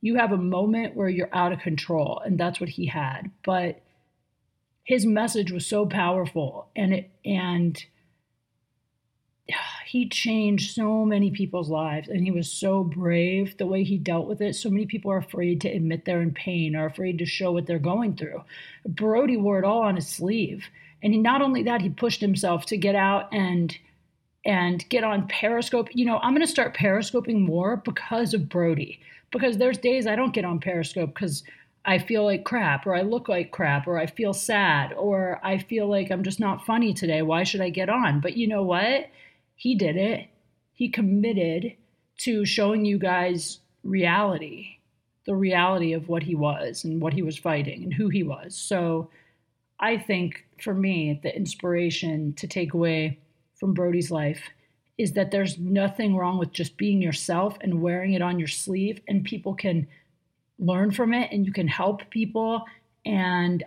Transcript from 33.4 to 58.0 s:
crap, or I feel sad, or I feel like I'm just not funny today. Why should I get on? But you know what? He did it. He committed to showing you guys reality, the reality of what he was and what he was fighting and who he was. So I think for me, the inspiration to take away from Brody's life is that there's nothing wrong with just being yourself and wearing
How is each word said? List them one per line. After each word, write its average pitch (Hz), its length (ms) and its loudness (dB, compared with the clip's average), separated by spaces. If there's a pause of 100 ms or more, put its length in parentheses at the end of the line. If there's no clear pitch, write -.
crap, 143 380 0
or 175 100 0
I 160 60 0
feel 196 300 -2
sad, 190 580 2
or 190 500 -2
I 190 140 0
feel 208 320 -2
like 196 220 0
I'm 185 120 -2
just 190 160 -2
not 196 280 0
funny 226 260 2
today. 156 300 0
Why 160 200 2
should 190 200 0
I 180 80 0
get 185 180 -2
on? 202 320 2
But 170 160 -2
you 233 100 2
know 214 160 2
what? 202 460 0 (480)
He 247 180 0
did 175 220 2
it. 202 320 0 (460)
He 247 160 -2
committed 202 840 2 (460)
to 220 260 0
showing 208 400 2
you 202 140 2
guys 180 600 0 (220)
reality, 185 920 0 (480)
the 196 100 -2
reality 180 600 2
of 165 160 -6
what 170 140 0
he 170 100 -2
was 147 500 -2
and 160 160 -2
what 156 140 0
he 185 80 0
was 156 160 -4
fighting 151 440 -4
and 180 120 -6
who 202 160 0
he 190 120 2
was. 156 320 -8
So 165 540 -2 (680)
I 226 180 2
think 180 480 -4 (160)
for 202 140 -4
me, 175 480 0
the - 120 -4
inspiration 170 1000 -2
to - 120 -10
take 170 280 -4
away 160 440 0 (360)
from 190 180 0
Brody's 175 380 0
life 151 400 -2 (480)
is 214 160 0
that 196 160 0
there's 196 280 0
nothing 196 560 2
wrong 180 220 0
with 175 160 -2
just - 240 -6
being 202 240 2
yourself 180 640 0
and 170 180 0
wearing 180 320 0